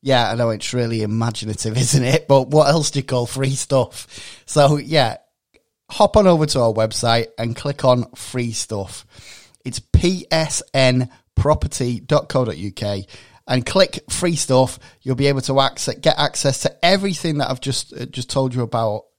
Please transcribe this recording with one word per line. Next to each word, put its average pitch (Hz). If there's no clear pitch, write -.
Yeah, 123
I 113
know 117
it's -
really 117
imaginative, 110
<laughs> -
isn't 127
it? -
But 131
what 147
else 151
do 143
you 135
call 123
free 135
stuff? -
So, 147
yeah, 143
hop 208
on 208
over 160
to 139
our 117
website 113
and 117
click -
on 123
free 120
stuff. -
It's -
P 180
S 160
N 127
property 135
dot -
co 127
dot 101
U 95
K. 101
And 127
click -
free 170
stuff. 127
You'll 127
be 139
able 139
to 135
access, -
get -
access 143
to -
everything 180
that 131
I've 127
just, -
uh, 127
just -
told 131
you 123
about 113